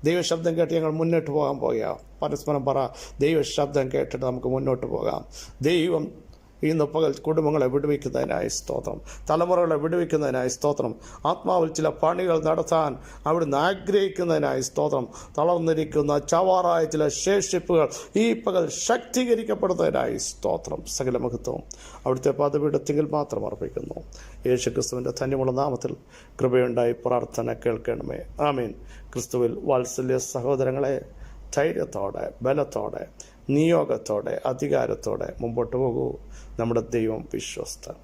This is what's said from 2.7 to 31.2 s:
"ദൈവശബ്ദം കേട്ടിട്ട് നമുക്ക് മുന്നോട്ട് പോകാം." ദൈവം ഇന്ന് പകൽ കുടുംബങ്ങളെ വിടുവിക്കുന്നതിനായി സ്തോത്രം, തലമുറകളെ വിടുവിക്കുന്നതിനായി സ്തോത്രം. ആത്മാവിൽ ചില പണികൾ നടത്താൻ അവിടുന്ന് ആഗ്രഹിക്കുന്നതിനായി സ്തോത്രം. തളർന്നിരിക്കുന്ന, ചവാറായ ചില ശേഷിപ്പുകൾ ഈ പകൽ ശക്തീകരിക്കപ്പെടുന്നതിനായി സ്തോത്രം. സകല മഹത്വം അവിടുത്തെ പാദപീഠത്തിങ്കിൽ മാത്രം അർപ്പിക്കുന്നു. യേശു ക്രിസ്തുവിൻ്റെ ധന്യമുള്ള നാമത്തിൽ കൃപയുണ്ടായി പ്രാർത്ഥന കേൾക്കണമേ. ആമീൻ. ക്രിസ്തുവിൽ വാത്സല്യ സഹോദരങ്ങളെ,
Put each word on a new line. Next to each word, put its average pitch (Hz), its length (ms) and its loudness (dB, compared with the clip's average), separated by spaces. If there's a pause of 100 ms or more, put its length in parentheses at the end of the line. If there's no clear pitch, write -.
"ദൈവശബ്ദം 143 680 2
കേട്ടിട്ട് 131 360 -2
നമുക്ക് 127 220 -2
മുന്നോട്ട് 131 400 0
പോകാം." - 360 -2 (380)
ദൈവം 160 440 2 (580)
ഇന്ന് 156 220 4
പകൽ 151 280 2
കുടുംബങ്ങളെ 151 540 2
വിടുവിക്കുന്നതിനായി 135 800 0
സ്തോത്രം, - 500 -6 (320)
തലമുറകളെ 170 460 4
വിടുവിക്കുന്നതിനായി 151 720 0
സ്തോത്രം. 139 440 0 (340)
ആത്മാവിൽ 180 460 2
ചില 156 160 0
പണികൾ 170 540 2
നടത്താൻ 156 500 2 (340)
അവിടുന്ന് 156 300 2
ആഗ്രഹിക്കുന്നതിനായി 175 1040 2
സ്തോത്രം. 143 480 0 (300)
തളർന്നിരിക്കുന്ന, 156 800 2
ചവാറായ 175 680 4
ചില 156 240 0
ശേഷിപ്പുകൾ 180 800 2 (280)
ഈ 220 100 6 (140)
പകൽ 185 280 2
ശക്തീകരിക്കപ്പെടുന്നതിനായി 214 1500 2
സ്തോത്രം. - 680 -4
സകല 127 320 -2
മഹത്വം 120 440 -4 (420)
അവിടുത്തെ 131 260 2
പാദപീഠത്തിങ്കിൽ 143 800 2
മാത്രം 143 380 -2
അർപ്പിക്കുന്നു. - 520 -8 (480)
യേശു 123 240 2
ക്രിസ്തുവിൻ്റെ 123 400 -4
ധന്യമുള്ള 131 420 0
നാമത്തിൽ 131 420 -2 (460)
കൃപയുണ്ടായി 123 640 4
പ്രാർത്ഥന 120 480 0
കേൾക്കണമേ. 117 680 -4 (200)
ആമീൻ. 135 320 0 (400)
ക്രിസ്തുവിൽ 123 400 0 (100)
വാത്സല്യ 131 560 0
സഹോദരങ്ങളെ, 131 760 0 (640)